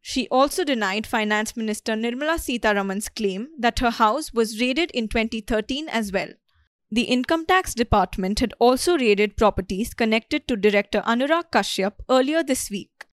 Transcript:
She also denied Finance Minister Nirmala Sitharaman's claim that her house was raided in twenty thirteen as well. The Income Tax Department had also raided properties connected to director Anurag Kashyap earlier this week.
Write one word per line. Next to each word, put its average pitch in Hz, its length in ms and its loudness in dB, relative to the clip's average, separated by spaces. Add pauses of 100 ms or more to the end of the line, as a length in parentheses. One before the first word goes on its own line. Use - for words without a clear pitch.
She - 220 -4
also 285 360 2
denied 220 440 -2
Finance 214 500 -2
Minister 220 360 -4
Nirmala 247 440 -2
Sitharaman's 208 720 -2
claim 202 380 -4 (100)
that 233 220 0
her 247 100 2
house 233 440 0
was 226 280 0
raided 262 300 0
in 226 160 -4
twenty 220 340 -2
thirteen 254 480 -4
as 220 220 -4
well. 185 200 -4 (600)
The 226 120 0
Income 320 440 0
Tax 370 260 2
Department 202 680 0
had 233 200 -2
also 254 380 4
raided 214 380 2
properties 196 580 0
connected 226 540 0
to 254 80 0
director 202 460 2 (120)
Anurag 285 380 0
Kashyap 196 420 0 (160)
earlier 269 340 4
this 269 260 -2
week. - 460 -12